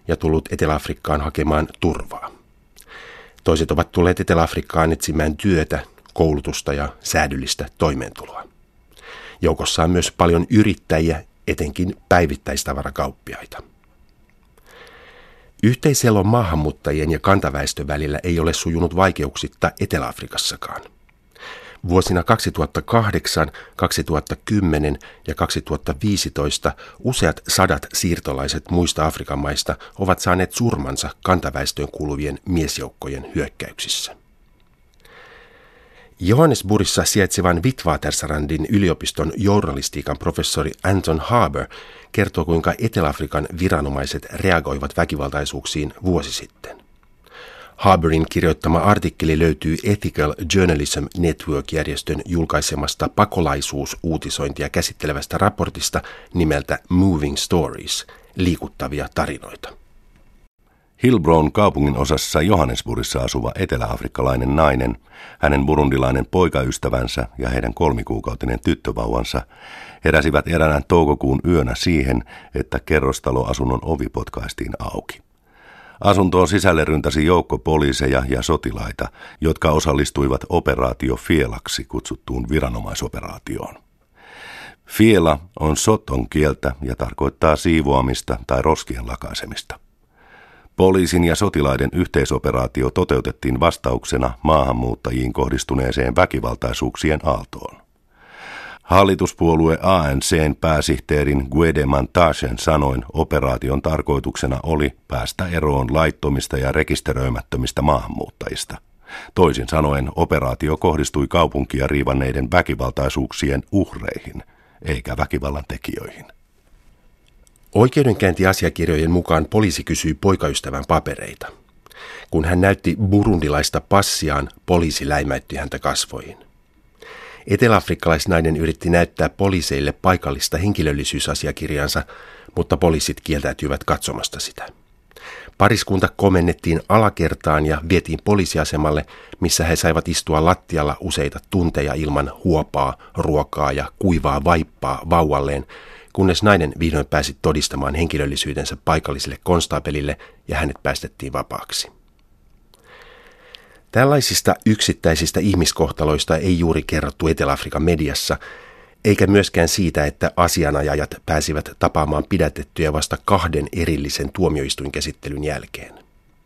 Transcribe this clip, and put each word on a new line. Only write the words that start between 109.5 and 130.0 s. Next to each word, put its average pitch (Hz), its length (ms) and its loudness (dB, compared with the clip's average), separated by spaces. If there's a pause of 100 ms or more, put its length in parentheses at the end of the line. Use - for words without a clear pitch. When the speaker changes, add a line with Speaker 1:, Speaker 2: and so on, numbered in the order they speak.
Speaker 2:
sanoen 71 480 0
operaatio 76 600 0
kohdistui 73 520 0
kaupunkia 71 580 0
riivanneiden 65 640 0
väkivaltaisuuksien 69 1120 -2 (100)
uhreihin, - 680 -4 (400)
eikä 65 340 -6
väkivallan 71 520 -4
tekijöihin. - 560 -12 (1500)
Speaker 1:
Oikeudenkäyntiasiakirjojen 92 1400 4
mukaan 82 400 2
poliisi 104 340 2
kysyi 78 300 -2
poikaystävän 71 760 -2
papereita. - 580 -4 (840)
Kun 80 140 2
hän 87 160 2
näytti 95 360 2
burundilaista 92 840 2
passiaan, - 680 0 (180)
poliisi 85 420 0
läimäytti 71 480 -4
häntä 69 220 -8
kasvoihin. - 580 -6 (1120)
Eteläafrikkalaisnainen 85 1080 2
yritti 80 340 -2
näyttää 85 380 2
poliiseille 73 640 -2
paikallista 76 640 0